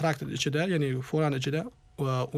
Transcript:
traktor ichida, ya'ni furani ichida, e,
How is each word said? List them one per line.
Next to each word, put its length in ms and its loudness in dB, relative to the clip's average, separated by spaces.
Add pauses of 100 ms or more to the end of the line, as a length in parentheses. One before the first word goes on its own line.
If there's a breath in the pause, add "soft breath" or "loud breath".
traktor 280 0 (100)
ichida, 240 0 (100)
ya'ni 160 2 (140)
furani 400 2
ichida, 240 -2 (320)
e, 40 -2 (360)